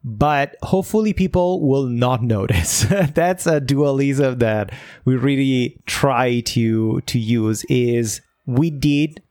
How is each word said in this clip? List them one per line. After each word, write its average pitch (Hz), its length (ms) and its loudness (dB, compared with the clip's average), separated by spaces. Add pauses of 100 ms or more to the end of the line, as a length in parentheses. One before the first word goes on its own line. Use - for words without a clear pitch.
but 143 540 -2
hopefully 208 520 0
people 180 540 0
will 135 200 2
not 123 340 0
notice. 101 600 0
<laughs> 185 340 2
That's 180 320 0
a 156 120 2
dualism 139 760 0
that 107 340 0 (320)
we 127 120 2
really 135 720 0
try 123 540 0
to, 113 600 0
to - 160 -6
use, 110 520 0
is 120 520 0 (240)
we 135 240 0
did 147 500 0 (120)